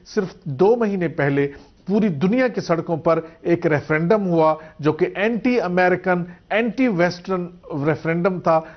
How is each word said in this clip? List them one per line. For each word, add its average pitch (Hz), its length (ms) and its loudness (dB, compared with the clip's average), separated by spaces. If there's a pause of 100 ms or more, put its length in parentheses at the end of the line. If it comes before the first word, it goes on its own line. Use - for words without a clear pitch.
صرف - 380 -4
دو 170 320 4
مہینے 196 320 0
پہلے 143 400 0 (380)
پوری 208 220 2
دنیا 190 400 0
کی 202 120 -8
سڑکوں 170 360 -2
پر 160 240 2 (200)
ایک 170 260 0
ریفرینڈم 165 600 0
ہوا 160 280 4 (240)
جو 151 140 2
کہ 175 220 0
اینٹی 226 460 0
امریکن، 180 640 0 (260)
اینٹی 233 380 0
ویسٹرن 180 580 -2 (400)
ریفرینڈم 165 540 0
تھا، 160 200 2 (160)